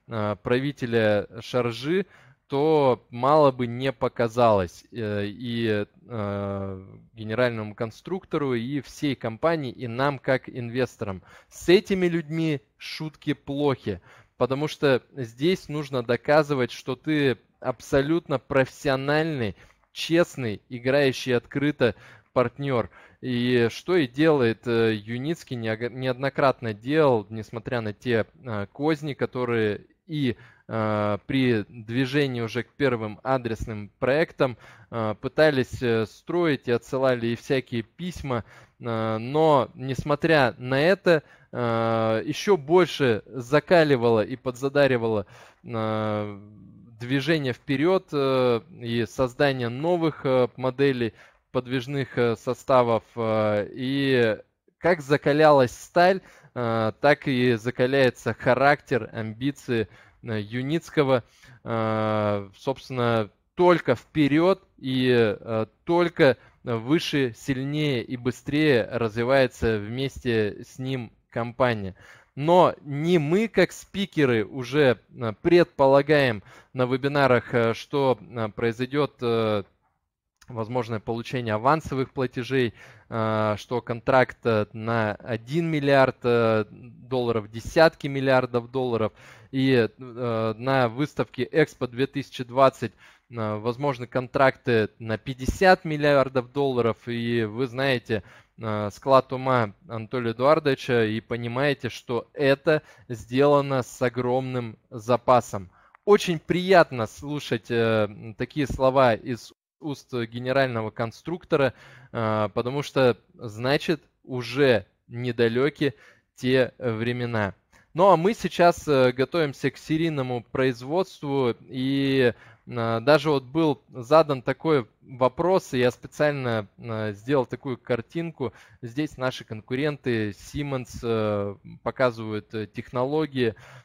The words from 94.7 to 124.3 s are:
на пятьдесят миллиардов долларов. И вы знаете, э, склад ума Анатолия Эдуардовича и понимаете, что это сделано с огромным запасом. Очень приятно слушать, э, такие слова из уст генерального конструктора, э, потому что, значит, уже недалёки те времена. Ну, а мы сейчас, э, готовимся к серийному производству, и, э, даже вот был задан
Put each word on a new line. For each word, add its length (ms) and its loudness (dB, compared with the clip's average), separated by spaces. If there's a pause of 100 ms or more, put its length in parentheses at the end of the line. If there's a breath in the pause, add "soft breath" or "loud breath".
на 200 -6
пятьдесят 680 -2
миллиардов 640 0
долларов. 460 -2 (100)
И 380 -2
вы 220 -6
знаете, 560 -4 (360 loud breath)
э, 320 -4
склад 440 2
ума 400 0 (120)
Анатолия 460 -6
Эдуардовича 720 2
и 160 -2
понимаете, 680 -4
что 420 -8
это 500 2 (260 soft breath)
сделано 760 2
с 180 -12
огромным 800 -4 (100)
запасом. 800 0 (360 soft breath)
Очень 320 4
приятно 680 2
слушать, 640 -8
э, 680 -2
такие 280 -4
слова 480 4
из 380 -8 (280)
уст 320 -12
генерального 800 -2
конструктора, 800 -2 (400 loud breath)
э, 400 0
потому 300 -4
что, 340 2 (180)
значит, 680 -4 (220)
уже 640 0 (200)
недалёки 880 -2 (400 soft breath)
те 440 0
времена. 760 -4 (400 soft breath)
Ну, 140 4
а 80 8
мы 180 2
сейчас, 540 2
э, 240 4
готовимся 580 -2
к 60 -20
серийному 720 -4
производству, 1040 -2 (140)
и, 640 0 (320 soft breath)
э, 340 -2
даже 300 4
вот 140 0
был 440 0
задан 540 2